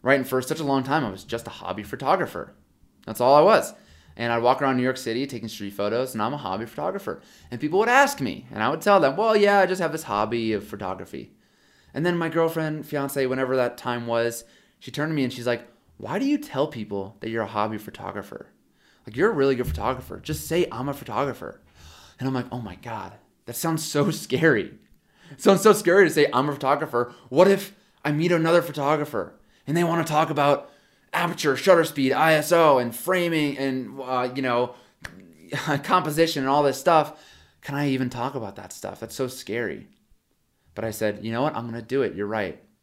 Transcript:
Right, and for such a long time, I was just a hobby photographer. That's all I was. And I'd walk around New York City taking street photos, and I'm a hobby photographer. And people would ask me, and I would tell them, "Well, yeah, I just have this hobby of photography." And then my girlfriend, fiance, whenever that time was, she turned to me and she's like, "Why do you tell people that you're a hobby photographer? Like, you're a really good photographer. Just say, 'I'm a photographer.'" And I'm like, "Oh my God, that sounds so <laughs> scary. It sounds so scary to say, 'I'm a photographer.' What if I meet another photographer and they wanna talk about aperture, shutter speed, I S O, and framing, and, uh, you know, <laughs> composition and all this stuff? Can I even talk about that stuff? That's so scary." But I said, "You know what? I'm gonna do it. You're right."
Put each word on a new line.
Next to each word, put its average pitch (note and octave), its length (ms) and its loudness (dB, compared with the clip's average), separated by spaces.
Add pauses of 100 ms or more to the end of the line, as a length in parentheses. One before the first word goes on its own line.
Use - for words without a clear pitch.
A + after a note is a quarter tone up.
Right, C3+ 180 4
and B2+ 80 -6
for B2+ 140 -2
such D#3 180 -6
a D#3+ 40 -6
long C3+ 200 0
time, C#3 200 0
I G#2+ 60 -4
was F#2 140 -12
just - 240 -8
a - 40 -12
hobby F#2 320 -8
photographer. C#3 680 -2 (520)
That's A2 160 -6
all C3+ 140 8
I D3 60 10
was. F#3+ 320 4 (420)
And A#2 160 -2
I'd A#2 100 0
walk B2 200 4
around C3+ 160 2
New B2 60 0
York B2+ 140 0
City A#2+ 300 -4
taking A#2 220 -10
street G2+ 240 -10
photos, A2 400 -2
and A2 100 -4
I'm B2 100 -2
a D3 40 -8
hobby G2+ 280 -6
photographer. D#3+ 560 -8 (300)
And A#2+ 80 -10
people D3+ 200 0
would A3+ 100 2
ask B3+ 320 4
me, G#2 280 -6
and G#2+ 140 -4
I A#2 60 2
would D#3 120 -4
tell G3+ 180 6
them, C3+ 160 4
"Well, A3 200 2
yeah, G3+ 240 6
I F#3+ 60 6
just F#3 160 -2
have D#3+ 100 0
this D3+ 120 -8
hobby A2 500 0
of G2 120 -2
photography." F#2+ 680 -10 (600)
And D#3 120 -2
then F3 120 0
my E3 120 -2
girlfriend, D#3+ 560 -2
fiance, C#3 400 -2
whenever C3 320 -2
that A#2+ 200 -2
time A#2+ 300 -6
was, A#2 380 -2 (340)
she - 100 -16
turned D3+ 220 -4
to D#3 40 -2
me C#3 80 2
and B2 80 -2
she's B2 140 -10
like, A#2+ 220 -2 (300)
"Why C#3+ 200 -6
do C4+ 80 -2
you C#4+ 140 0
tell D3+ 280 -2
people G2+ 520 -8
that A2 100 -8
you're A2+ 140 -2
a G2 40 -4
hobby G#2+ 300 -4
photographer? - 680 -12 (580)
Like, G#2+ 120 -12
you're F#3+ 120 2
a G#3+ 60 -2
really C3+ 200 2
good B2 120 -2
photographer. A#2+ 520 -6
Just - 280 -8
say, E3+ 240 0
'I'm C3 180 -6
a C#3 40 -6
photographer.'" B2 680 -6 (580)
And B2+ 80 -4
I'm C3 60 -2
like, B2 180 -4
"Oh B2+ 100 -8
my F#2+ 140 -12
God, G#2 380 -12 (320)
that A#2 100 -12
sounds D#3+ 280 -2
so D3 280 0
<laughs> D#3 140 -8
scary. B2+ 540 2 (500)
It - 120 -18
sounds G3 200 6
so G#3+ 120 10
scary F3+ 340 6
to - 60 0
say, D3 180 6
'I'm C3 180 2
a C#3+ 40 -2
photographer.' C#3 600 0 (160)
What F3 200 6
if G3 260 0 (300)
I D3 80 0
meet E3 180 2
another E3 320 4
photographer C#3+ 680 -2 (340)
and D3+ 100 0
they E3+ 60 2
wanna E3 220 0
talk D3+ 240 0
about C#3+ 420 2 (420)
aperture, E3+ 440 -2
shutter F3 260 6
speed, C3+ 300 0
I D#3+ 200 4
S D3+ 180 0
O, D#3+ 260 6
and A#2+ 180 -2
framing, E3 600 -2
and, C3 420 -4
uh, B2+ 340 -4
you C3+ 80 -6
know, B2 340 0 (500)
<laughs> C3 580 -6
composition D#3+ 600 2
and C3+ 60 0
all C#3+ 140 4
this C3+ 160 2
stuff? D#3+ 420 2 (400)
Can C#3+ 140 -8
I C#3+ 140 -2
even C3 200 -2
talk B2 260 -6
about G#2+ 200 -8
that G2 160 -18
stuff? - 300 -12
That's A2 140 -12
so C3 120 -4
scary." A2 600 -8 (880)
But G#2+ 100 -6
I A2 60 -4
said, G#2 340 -4
"You A2+ 80 -6
know A#2 80 -2
what? D3 140 -2
I'm A#2 100 -6
gonna A#2 160 -10
do B2+ 220 -2
it. - 120 -4
You're G2+ 120 -4
right." G#2 360 -6 (200)